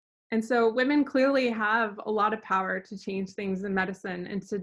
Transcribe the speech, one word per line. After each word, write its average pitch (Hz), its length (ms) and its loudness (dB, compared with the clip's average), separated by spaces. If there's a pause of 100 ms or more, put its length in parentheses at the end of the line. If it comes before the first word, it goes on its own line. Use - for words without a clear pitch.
(320)
and 220 120 0
so 226 280 2
women 269 340 4
clearly 262 440 2
have 214 560 0
a 214 60 -4
lot 214 220 2
of 214 80 -4
power 190 380 -2
to 196 180 -14
change 196 340 -6
things 196 320 -4
in 196 100 -4
medicine 185 540 -4
and 202 200 -6
to 202 160 -6